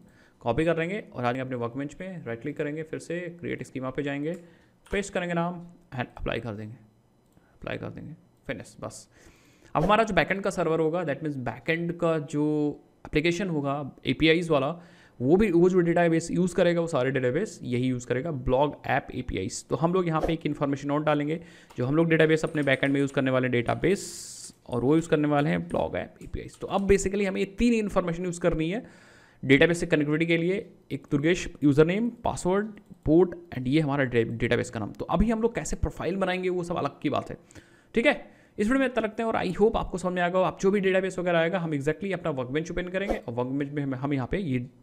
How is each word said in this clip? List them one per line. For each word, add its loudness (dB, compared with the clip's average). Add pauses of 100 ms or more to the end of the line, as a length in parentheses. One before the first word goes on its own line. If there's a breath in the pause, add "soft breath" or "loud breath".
(420 soft breath)
कॉपी 0
कर 2
लेंगे -4 (120)
और -6
आगे 0
अपने -6
वर्कबेंच -6
पे -12 (140)
राइट -8
क्लिक -8
करेंगे, -6
फिर -10
से -8 (220)
क्रिएट -6
स्कीमा -8
पे -6
जाएंगे, -4 (540 loud breath)
पेस्ट -6
करेंगे -2
नाम -2 (340)
and -8
अप्लाई -4
कर -8
देंगे, -12 (800 soft breath)
अप्लाई -8
कर -8
देंगे, -14 (320)
फिनिश। -12
बस -12 (680 soft breath)
अब 2
हमारा 4
जो -2
बैकएंड 0
का 0
सर्वर 0
होगा, 0
that -4
means -4
बैकएंड -4
का 2
जो -2 (580)
एप्लीकेशन 0
होगा -2 (260)
एपीआईज़ 4
वाला, 2 (440 loud breath)
वो 6
भी, 4
वो 6
जो 4
डेटाबेस 2
यूज़ 0
करेगा 4
वो -2
सारे 0
डेटाबेस -2
यही 0
यूज़ -4
करेगा, -2
ब्लॉग 0 (100)
ऐप -2
एपीआईज़। -6
तो 0
हम 2
लोग 2
यहाँ 0
पे -2
एक -4
इन्फॉर्मेशन -2
और 0
डालेंगे, 0 (380 loud breath)
जो 0
हम 2
लोग 4
डेटाबेस 6
अपने -2
बैकएंड 2
में 2
यूज़ 0
करने 2
वाले 2
डेटाबेस -2 (140)
और -2
वो 6
यूज़ 2
करने 2
वाले 2
हैं -2
ब्लॉग -2
ऐप -6
एपीआईज़। -12
तो -8
अब -2
basically 2
हमें -4
ये 0 (120)
तीन 4
इन्फॉर्मेशन -2
यूज़ -6
करनी 0
है -6 (580 loud breath)
डेटाबेस 6
से -2
कनेक्टिविटी 2
के 2
लिए, -2 (260)
एक -8
दुर्गेश 0 (160)
यूजर 6
नेम, 0 (140)
पासवर्ड, 0 (380)
पोर्ट 6 (160)
and -4
ये 4
हमारा 0
डे-, 2
डेटाबेस 0
का -8
नाम। -6
तो -10
अभी 2
हम 0
लोग 0
कैसे -4
प्रोफाइल -2
बनाएंगे -2
वो -2
सब -4
अलग -4
की -2
बात -2
है, -10 (560 loud breath)
ठीक 4
है। 0 (280 loud breath)
इस 2
वीडियो 2
में 2
इतना -2
रखते -6
हैं -2
और -2
I -2
hope 4
आपको -4
समझ -2
में -2
आएगा। 2
आप -4
जो 4
भी 2
डेटाबेस 0
वगैरह 2
आएगा 2
हम -2
exactly -2
अपना -4
वर्कबेंच -4
ओपन -4
करेंगे -2
और -10
वर्कबेंच -2
में -4
हम, -4
हम -4
यहाँ -2
पे -2
ये -2 (240)